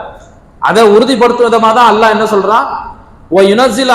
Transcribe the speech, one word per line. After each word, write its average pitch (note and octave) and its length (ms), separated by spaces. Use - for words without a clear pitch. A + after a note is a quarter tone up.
அதை G3+ 300
உறுதிப்படுத்தும் A#3 640
விதமா A3 200
தான் A3+ 220
அல்லாஹ் A3 160
என்ன G#3+ 140
சொல்றான்? G#3 420
"வ E3 60
யுனஸ்ஸிலு A#3 580